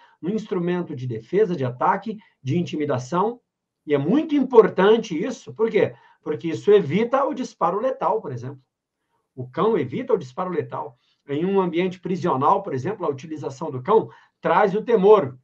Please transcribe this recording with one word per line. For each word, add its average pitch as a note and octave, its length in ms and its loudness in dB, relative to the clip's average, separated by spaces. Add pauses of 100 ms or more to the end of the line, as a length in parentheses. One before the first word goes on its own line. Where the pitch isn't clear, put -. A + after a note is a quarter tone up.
(240)
um D#3+ 60 -4
instrumento F3+ 640 -4
de B2+ 100 -8
defesa, F3 500 -2
de C3+ 100 -2
ataque, F3 520 -2 (240)
de C3 160 -2
intimidação, E3+ 840 -2 (460)
e D3+ 80 0
é C#3+ 40 4
muito A3+ 360 0
importante A3 880 4
isso, - 320 -8
por A3 160 -2
quê? F#3+ 240 0 (300)
Porque D3+ 240 -8
isso D#3+ 240 0
evita G#3 540 2
o C#4 80 -4
disparo G3 460 -4
letal, G#3 420 -2
por C#3+ 100 -10
exemplo. B2 280 -12 (760)
O B2+ 120 -12
cão G3+ 300 0
evita D#3+ 360 -4
o - 40 2
disparo F3+ 320 -8
letal. C#3+ 480 -8 (300)
Em C#3+ 180 -2
um G3 140 2
ambiente F3+ 400 -2
prisional, D#3+ 640 0
por E3 100 -6
exemplo, E3 320 -6
a D#3 40 0
utilização D3 600 -8
do B2+ 140 -8
cão - 260 2 (300)
traz F3+ 340 2
o G#3+ 80 -2
temor, G3+ 640 6